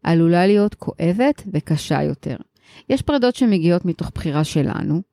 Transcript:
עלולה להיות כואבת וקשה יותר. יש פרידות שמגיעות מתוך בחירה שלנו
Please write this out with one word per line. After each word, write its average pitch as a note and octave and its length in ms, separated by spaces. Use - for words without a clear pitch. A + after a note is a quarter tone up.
עלולה E3+ 440
להיות G#3 280
כואבת A3 680
וקשה D3+ 500
יותר. C#3+ 320
יש C4+ 120
פרידות B3 340
שמגיעות F3+ 500
מתוך E3+ 300
בחירה D3+ 280
שלנו D3+ 580